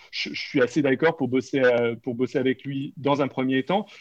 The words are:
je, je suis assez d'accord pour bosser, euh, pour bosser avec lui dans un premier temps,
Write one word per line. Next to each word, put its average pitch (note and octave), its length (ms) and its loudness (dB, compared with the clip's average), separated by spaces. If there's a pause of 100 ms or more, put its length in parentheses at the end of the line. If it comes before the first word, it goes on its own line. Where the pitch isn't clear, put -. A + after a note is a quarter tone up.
(120)
je, - 220 -8
je - 80 -10
suis - 200 0
assez B2 200 0
d'accord C3 360 2
pour B2+ 120 -2
bosser, C3 320 0
euh, A#2+ 340 4
pour A#2+ 200 -8
bosser B2+ 240 -2
avec B2+ 260 0
lui C#3 320 -8
dans C#3 240 0
un C3+ 80 0
premier C3 340 -2
temps, G3+ 240 -2 (140)